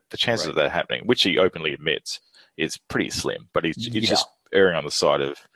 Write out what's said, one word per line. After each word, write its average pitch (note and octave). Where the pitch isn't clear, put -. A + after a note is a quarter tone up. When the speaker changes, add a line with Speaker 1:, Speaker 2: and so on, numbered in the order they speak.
Speaker 1:
the -
chances A2
of D2
Speaker 2:
Right. D2+
Speaker 1:
that C2+
happening, D2
which B2
he F#3+
openly D#2+
admits, D2
is D#2
pretty -
slim, -
but E2
he's, E2
he's A#2
Speaker 2:
Yeah. A2
Speaker 1:
just -
erring F#2
on D2
the D2
side D2
of, C#2